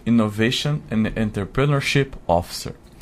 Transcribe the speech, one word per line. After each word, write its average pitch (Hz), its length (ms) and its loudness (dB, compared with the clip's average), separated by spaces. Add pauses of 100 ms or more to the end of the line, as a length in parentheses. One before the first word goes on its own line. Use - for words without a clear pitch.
Innovation 113 720 2 (120)
and 110 220 0 (100)
Entrepreneurship 135 920 0 (140)
Officer. - 480 -2 (280)